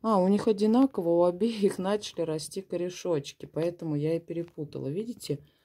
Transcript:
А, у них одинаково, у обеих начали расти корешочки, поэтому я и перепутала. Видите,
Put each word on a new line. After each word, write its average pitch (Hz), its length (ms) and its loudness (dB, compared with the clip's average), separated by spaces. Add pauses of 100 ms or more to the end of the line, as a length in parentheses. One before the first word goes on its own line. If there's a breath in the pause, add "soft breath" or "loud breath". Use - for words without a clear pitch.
А, 220 180 2
у 180 80 4
них 202 220 4
одинаково, 214 600 4
у 170 140 6
обеих 196 560 2
начали 202 420 -4
расти 160 400 -6
корешочки, 175 840 -6
поэтому 165 500 -4
я 156 220 0
и - 20 -2
перепутала. 160 720 -8
Видите, 190 500 -6 (260 soft breath)